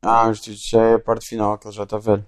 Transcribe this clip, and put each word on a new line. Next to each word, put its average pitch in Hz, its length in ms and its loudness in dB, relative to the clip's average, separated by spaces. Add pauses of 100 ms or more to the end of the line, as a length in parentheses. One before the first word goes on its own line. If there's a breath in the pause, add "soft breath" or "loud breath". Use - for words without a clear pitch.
Ah, 113 300 4
isto 107 220 -8
já 113 300 0
é 113 120 4
a 113 40 2
parte 113 280 -4
final, 107 300 -4
que - 100 -20
ele 104 80 -18
já 104 100 -8
tá 107 120 -6
velho. 104 300 0